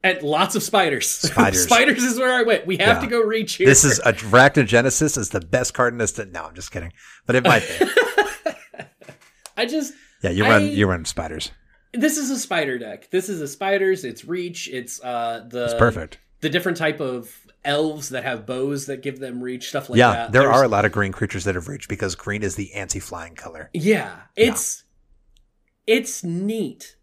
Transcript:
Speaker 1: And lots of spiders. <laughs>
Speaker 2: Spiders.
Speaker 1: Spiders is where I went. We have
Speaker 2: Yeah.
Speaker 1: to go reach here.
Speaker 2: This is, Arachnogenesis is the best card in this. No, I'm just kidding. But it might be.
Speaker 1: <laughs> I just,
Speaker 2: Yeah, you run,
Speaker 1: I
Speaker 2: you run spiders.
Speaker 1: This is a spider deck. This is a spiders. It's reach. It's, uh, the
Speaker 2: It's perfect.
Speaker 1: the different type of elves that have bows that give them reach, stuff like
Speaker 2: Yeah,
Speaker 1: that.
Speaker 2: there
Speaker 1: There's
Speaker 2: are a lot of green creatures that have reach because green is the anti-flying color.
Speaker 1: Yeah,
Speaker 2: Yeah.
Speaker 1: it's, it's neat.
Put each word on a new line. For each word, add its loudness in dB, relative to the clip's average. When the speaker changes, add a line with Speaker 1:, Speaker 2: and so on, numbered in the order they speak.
Speaker 1:
And 2
lots 0
of 0
spiders. 0
<laughs> -
Speaker 2:
Spiders. 2
Speaker 1:
Spiders 4
is 0
where 2
I 2
went. 2
We 0
have 4
Speaker 2:
Yeah. -4
Speaker 1:
to -6
go 0
reach 0
here. 4
Speaker 2:
This 8
is, 4
Arachnogenesis 4
is -6
the -2
best -2
card 2
in -12
this. -2
No, -10
I'm -18
just -16
kidding. -10
But 2
it 2
might 6
be. 0
Speaker 1:
<laughs> -2
I -2
just, -4
Speaker 2:
Yeah, 0
you 2
run, 6
Speaker 1:
I 0
Speaker 2:
you 2
run -2
spiders. -10
Speaker 1:
This 0
is -4
a -4
spider -4
deck. -14
This -2
is -6
a -8
spiders. 0
It's -10
reach. -8
It's, -12
uh, -6
the -4
Speaker 2:
It's -2
perfect. -2
Speaker 1:
the -4
different -2
type -2
of -8
elves -2
that -8
have -6
bows -6
that -10
give -10
them -10
reach, -10
stuff -6
like 2
Speaker 2:
Yeah, 8
Speaker 1:
that. -4
Speaker 2:
there 6
Speaker 1:
There's 6
Speaker 2:
are 8
a 4
lot 2
of 2
green 0
creatures -6
that 0
have -6
reach -14
because -4
green -8
is -4
the -10
anti-flying -10
color. -16
Speaker 1:
Yeah, -6
Speaker 2:
Yeah. 0
Speaker 1:
it's, 0
it's -2
neat. -6